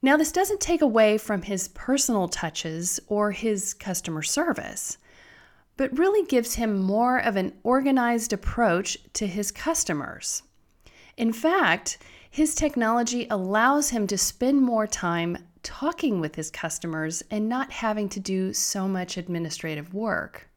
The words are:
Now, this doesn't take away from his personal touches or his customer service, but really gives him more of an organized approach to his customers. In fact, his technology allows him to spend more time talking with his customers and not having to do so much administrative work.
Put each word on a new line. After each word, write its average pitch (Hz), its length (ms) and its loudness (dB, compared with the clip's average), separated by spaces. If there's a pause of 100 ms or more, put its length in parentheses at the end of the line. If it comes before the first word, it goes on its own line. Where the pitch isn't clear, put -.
Now, 269 160 6
this 311 140 2
doesn't 392 280 0
take 339 220 2
away 220 380 6
from 202 240 -2
his 190 240 -4
personal 247 600 0
touches 170 800 -4
or 208 260 2
his 196 440 -2
customer 170 480 -6
service, - 760 -4 (800)
but 262 180 -2
really 370 300 4
gives 240 300 0
him 214 260 0
more 233 380 2
of 208 160 0
an 190 260 -2
organized 240 720 2
approach 202 640 0 (160)
to 214 140 -4
his 196 240 -4
customers. - 920 -4 (760)
In 226 160 0
fact, 233 680 2 (280)
his 302 280 2
technology 240 760 0
allows 220 640 2
him 214 160 0
to 196 100 0
spend 269 460 2
more 220 240 2
time 170 500 -2 (260)
talking 294 560 -2
with 151 140 -4
his 156 160 -8
customers 160 800 -6
and 214 180 -2
not 254 240 -4
having 214 380 -2
to 202 100 -8
do 190 320 -2
so - 360 -2
much 180 280 -4
administrative 165 800 -6
work. - 640 -6